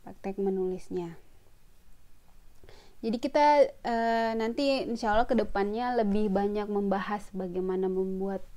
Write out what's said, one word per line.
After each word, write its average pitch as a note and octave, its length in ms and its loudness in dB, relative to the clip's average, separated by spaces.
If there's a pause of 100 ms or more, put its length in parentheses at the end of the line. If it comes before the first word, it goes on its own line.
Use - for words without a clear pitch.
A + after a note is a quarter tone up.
praktek G3 400 -8
menulisnya. F#3 800 -4 (1800)
Jadi A3+ 160 0
kita, D4 480 6 (160)
eh, A3+ 480 0
nanti A#3+ 560 0
insya A3+ 240 -2
Allah A3+ 160 4
kedepannya A3+ 760 0
lebih G#3 300 2
banyak G3+ 340 0
membahas G3+ 720 -2
bagaimana F#3 500 -2
membuat F#3+ 560 -2 (140)